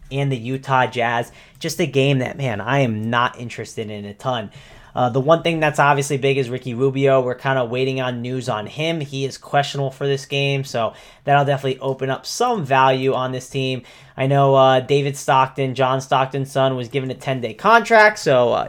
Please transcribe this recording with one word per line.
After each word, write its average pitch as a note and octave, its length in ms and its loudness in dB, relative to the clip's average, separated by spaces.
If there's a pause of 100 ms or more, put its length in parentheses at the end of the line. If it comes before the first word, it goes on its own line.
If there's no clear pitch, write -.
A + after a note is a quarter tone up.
and C#3 220 -2
the C3 60 -2
Utah C3 500 0
Jazz. A#2 460 -2 (260)
Just D#3+ 220 -4
a F3 40 2
game C3+ 340 2
that, B2+ 180 -4
man, A#2+ 240 -4
I B2 180 0
am A2 300 0
not A#2+ 280 0
interested A2+ 520 -10
in G#2 160 -12
a G2+ 80 -14
ton. A2+ 360 -6 (460)
Uh, B2 140 2
the A#2+ 100 0
one D3+ 240 2
thing E3 160 0
that's D3+ 180 0
obviously C#3+ 400 2
big C3+ 220 0
is B2 100 -4
Ricky B2+ 240 -8
Rubio. C3+ 480 2
We're B2 140 -4
kinda C3+ 300 -2
waiting C3 360 -4
on B2 220 -6
news B2 260 -6
on G#2+ 160 -4
him. D#3+ 340 -4
He C#3 260 -6
is B2+ 120 -10
questionable C#3 540 -2
for C#3+ 160 -6
this C#3 180 -2
game, C#3 380 -2
so A#2 300 -4 (300)
that'll C#3+ 220 4
definitely C3+ 360 -2
open C3+ 280 -4
up C3 160 -6
some A#3 400 -2
value C3 480 4
on B2+ 180 -4
this B2+ 160 -10
team. C3 360 -6 (360)
I C3+ 60 0
know, C#3 300 4
uh, C3 240 6
David C#3 360 0
Stockton, C3 600 2
John C3 260 0
Stockton's C3+ 500 -2
son, C3+ 240 2
was B2 120 -6
given C3 240 -4
a - 20 -8
ten-day A#2+ 400 -6
contract, G#3+ 640 4
so, B2 360 2
uh, F#2 160 0